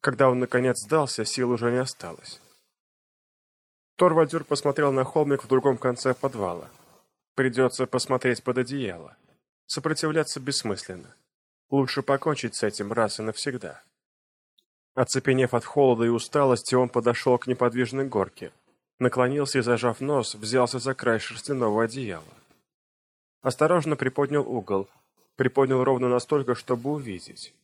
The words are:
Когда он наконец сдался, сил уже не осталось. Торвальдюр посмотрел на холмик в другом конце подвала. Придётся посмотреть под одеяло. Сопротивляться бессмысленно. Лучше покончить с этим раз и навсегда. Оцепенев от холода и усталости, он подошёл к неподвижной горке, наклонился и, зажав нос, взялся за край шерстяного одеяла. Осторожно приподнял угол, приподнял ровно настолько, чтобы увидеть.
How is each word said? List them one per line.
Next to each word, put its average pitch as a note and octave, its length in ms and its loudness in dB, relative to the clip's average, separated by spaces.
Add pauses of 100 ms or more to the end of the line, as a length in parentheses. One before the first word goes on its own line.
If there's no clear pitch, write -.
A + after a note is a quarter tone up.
Когда C3 220 4
он B2+ 100 2
наконец B2 400 0
сдался, C3 460 -2
сил B2 260 -2
уже A#2+ 180 0
не B2 100 0
осталось. - 600 -10 (1600)
Торвальдюр E3 480 4
посмотрел C#3+ 480 0
на C3 100 2
холмик C#3+ 400 0
в - 60 -18
другом C3 280 4
конце B2+ 360 0
подвала. G2 560 -4 (640)
Придётся B2+ 520 0
посмотреть B2+ 540 0
под B2+ 180 -2
одеяло. A2+ 580 -6 (480)
Сопротивляться D3+ 760 -4
бессмысленно. G2+ 760 -6 (560)
Лучше C3+ 340 0
покончить C#3 520 -2
с - 80 -4
этим G#2 300 -4
раз A2 260 0
и - 20 -6
навсегда. A2 600 -8 (1120)
Оцепенев C3 580 0
от A#2 120 0
холода B2 400 4
и - 20 2
усталости, B2 680 2
он B2+ 140 4
подошёл A#2+ 500 2
к - 100 -4
неподвижной B2 600 0
горке, F#2+ 460 -4 (460)
наклонился B2+ 600 0
и, - 20 0
зажав A#2 380 0
нос, C3+ 360 -2
взялся A#2+ 440 0
за B2+ 140 -4
край A#2 260 2
шерстяного A#2 640 0
одеяла. A2 500 -6 (1080)
Осторожно D3+ 560 2
приподнял C#3 500 -2
угол, G2+ 400 -4 (480)
приподнял C3 480 2
ровно B2+ 240 2
настолько, B2 480 0
чтобы B2 360 -4
увидеть. B2 640 -10 (100)